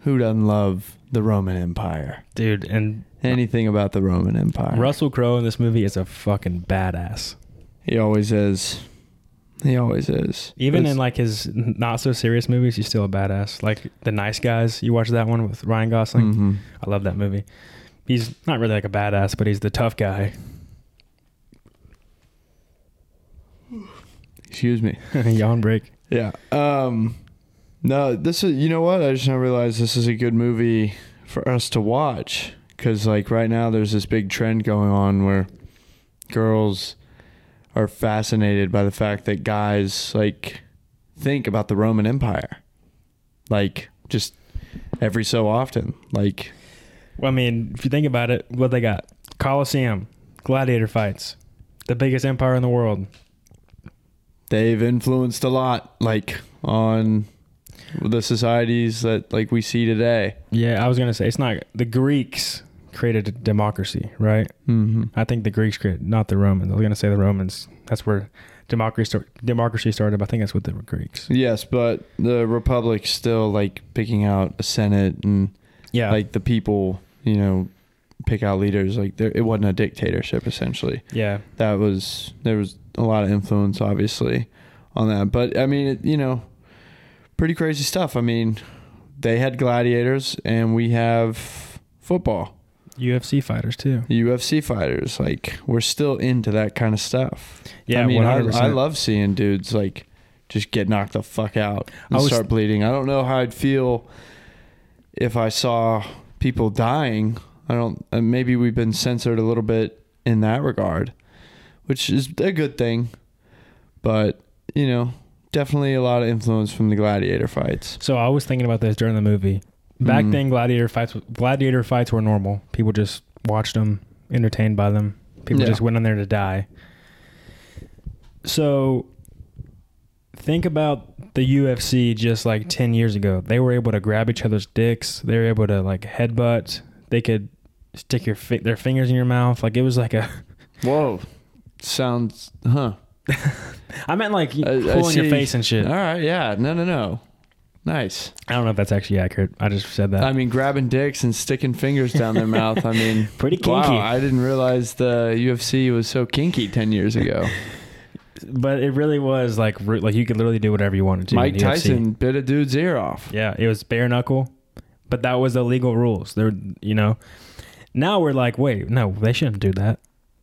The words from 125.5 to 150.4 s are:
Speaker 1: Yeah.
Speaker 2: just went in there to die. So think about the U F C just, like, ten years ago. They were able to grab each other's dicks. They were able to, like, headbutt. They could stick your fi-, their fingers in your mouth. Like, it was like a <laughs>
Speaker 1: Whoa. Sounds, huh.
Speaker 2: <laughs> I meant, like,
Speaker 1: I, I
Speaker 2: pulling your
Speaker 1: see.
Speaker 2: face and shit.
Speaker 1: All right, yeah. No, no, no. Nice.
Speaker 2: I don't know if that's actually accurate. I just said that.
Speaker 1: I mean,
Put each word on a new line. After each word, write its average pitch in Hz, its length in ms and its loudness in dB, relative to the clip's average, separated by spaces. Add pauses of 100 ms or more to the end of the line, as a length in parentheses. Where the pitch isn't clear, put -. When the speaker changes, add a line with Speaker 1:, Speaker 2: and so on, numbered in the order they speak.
Speaker 1:
Yeah. 117 60 4
Speaker 2:
just 110 120 2
went 117 160 2
in 113 60 2
there 110 140 2
to 101 100 -2
die. 95 400 -2 (1800)
So 139 640 0 (1300)
think 165 280 -2
about 151 680 -4
the 131 100 2
U 135 240 4
F 123 120 -2
C 123 340 2
just, 113 320 0
like, 107 220 0
ten 117 260 0
years 113 200 2
ago. 98 300 0
They 117 160 0
were 127 120 2
able 117 200 0
to 107 80 0
grab 107 300 0
each - 140 -4
other's 107 220 0
dicks. - 540 -2
They 113 160 0
were 113 100 2
able 110 200 2
to, 101 160 2
like, 95 200 -2
headbutt. 117 800 -2 (300)
They 117 100 2
could 110 280 -2 (460)
stick - 320 -4
your 110 100 -2
fi-, - 220 -4
their 110 180 0
fingers 131 340 0
in 127 60 4
your 123 80 2
mouth. 123 380 2
Like, 113 140 -2
it 123 60 4
was 127 160 2
like 117 160 0
a 110 140 0 (280)
<laughs> - 260 -16
Speaker 1:
Whoa. 131 380 0 (600)
Sounds, 120 680 -4 (140)
huh. 123 300 2 (340)
Speaker 2:
<laughs> - 800 -6
I 151 60 -2
meant, 214 180 -2
like, 151 240 0
Speaker 1:
I, 151 40 0
I 131 220 2
Speaker 2:
pulling 156 340 2
your 156 80 4
Speaker 1:
see. 151 60 2
Speaker 2:
face 143 240 2
and 120 100 0
shit. 110 220 2
Speaker 1:
All 131 60 0
right, 175 300 -2
yeah. 151 360 0
No, 139 160 0
no, 170 100 0
no. 117 360 -2 (640)
Nice. 147 480 -4 (160)
Speaker 2:
I 120 60 -2
don't 123 100 0
know 113 60 2
if 104 60 -2
that's 101 160 0
actually 98 280 0
accurate. 92 400 0
I 107 80 0
just 101 240 -2
said 101 180 0
that. 98 140 2
Speaker 1:
I 135 80 0
mean, 131 160 0